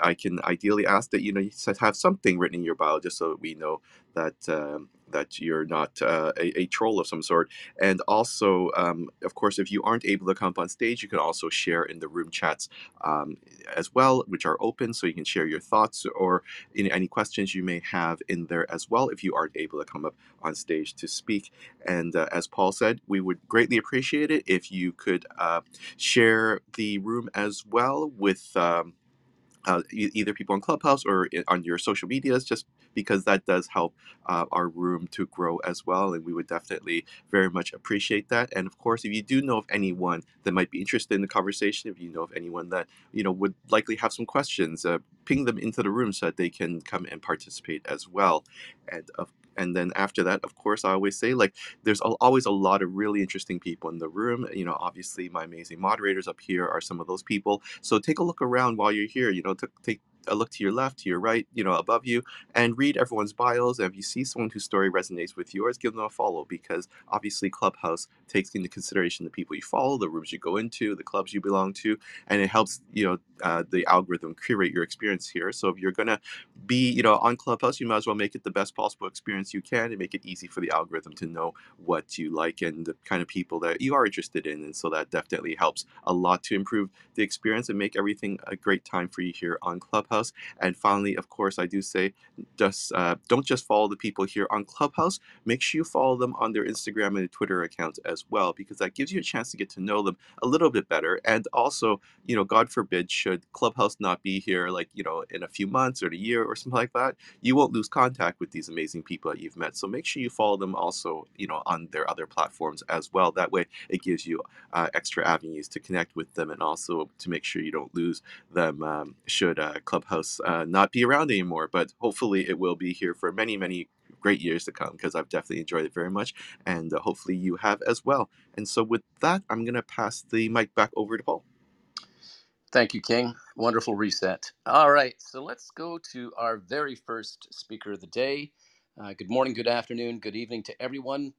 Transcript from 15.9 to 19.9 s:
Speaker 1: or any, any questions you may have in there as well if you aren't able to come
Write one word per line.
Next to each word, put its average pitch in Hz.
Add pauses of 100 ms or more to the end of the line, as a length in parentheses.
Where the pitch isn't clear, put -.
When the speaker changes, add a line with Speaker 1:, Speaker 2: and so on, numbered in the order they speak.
Speaker 1:
or 92 (340)
any, 98
any 92
questions 104
you 92
may 87 (100)
have 85
in 85
there 85
as -
well 131
if -
you 82
aren't 78
able 76
to 73
come 76